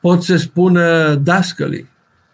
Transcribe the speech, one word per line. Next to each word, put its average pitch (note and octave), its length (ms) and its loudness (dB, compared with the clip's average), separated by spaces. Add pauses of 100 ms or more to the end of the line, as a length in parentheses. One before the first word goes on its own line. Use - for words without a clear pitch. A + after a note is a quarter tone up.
Pot F3 220 2
să F3+ 140 0
spună E3+ 760 2
dascălii, D3+ 720 -4 (460)